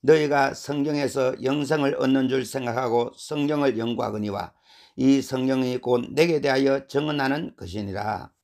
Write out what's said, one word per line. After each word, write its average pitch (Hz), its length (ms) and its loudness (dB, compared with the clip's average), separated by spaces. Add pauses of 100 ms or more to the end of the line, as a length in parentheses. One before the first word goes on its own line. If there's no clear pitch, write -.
"너희가 143 520 4
성경에서 139 880 -2
영생을 143 560 0
얻는 131 300 2
줄 131 160 0
생각하고 120 720 -2
성경을 143 600 0
연구하거니와 110 760 -4 (420)
이 135 260 4
성경이 131 580 -2
곧 123 320 0
내게 156 300 2
대하여 135 460 2
증언하는 147 680 -2
것이니라." 98 760 -8 (120)